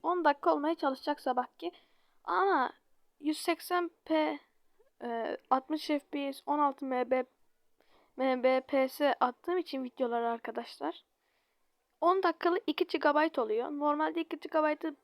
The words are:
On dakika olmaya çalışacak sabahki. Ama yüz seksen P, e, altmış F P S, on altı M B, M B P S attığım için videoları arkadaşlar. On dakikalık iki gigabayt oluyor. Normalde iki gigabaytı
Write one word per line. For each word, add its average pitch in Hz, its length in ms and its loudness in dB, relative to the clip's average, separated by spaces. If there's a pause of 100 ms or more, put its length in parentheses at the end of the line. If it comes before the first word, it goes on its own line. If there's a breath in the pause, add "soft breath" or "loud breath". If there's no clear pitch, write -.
On 349 220 0
dakika 302 300 4
olmaya 302 200 0
çalışacak 294 460 -4
sabahki. 254 520 -4 (520 soft breath)
Ama 359 480 2 (480)
yüz 302 180 -2
seksen 349 520 -2 (140)
P, 311 340 0 (640)
e, 233 340 -6 (140)
altmış 269 360 0
F 294 120 0
P 277 340 -6
S, - 140 -16
on 294 120 0
altı 285 260 2
M 254 260 -2
B, 254 140 2 (920 soft breath)
M 254 260 0
B 262 180 4
P 262 280 0
S 285 320 2
attığım 349 380 0
için 269 260 -6
videoları 233 440 -2
arkadaşlar. 233 760 -8 (960)
On 370 220 4
dakikalık 349 440 0
iki 339 200 0
gigabayt 302 520 2
oluyor. 226 320 -2
Normalde 302 500 -2
iki 320 200 -8
gigabaytı 311 640 -2